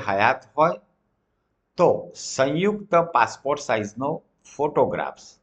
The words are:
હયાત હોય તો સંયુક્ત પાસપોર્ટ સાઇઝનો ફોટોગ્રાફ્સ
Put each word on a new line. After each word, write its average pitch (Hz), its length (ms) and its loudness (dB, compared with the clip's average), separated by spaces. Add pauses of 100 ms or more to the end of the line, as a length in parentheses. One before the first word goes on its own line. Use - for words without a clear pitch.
હયાત 104 420 2 (120)
હોય 165 220 2 (1000)
તો 170 100 6 (360)
સંયુક્ત 185 680 -2 (200)
પાસપોર્ટ 135 560 -2
સાઇઝનો 117 420 -2 (420)
ફોટોગ્રાફ્સ 87 760 -2 (160)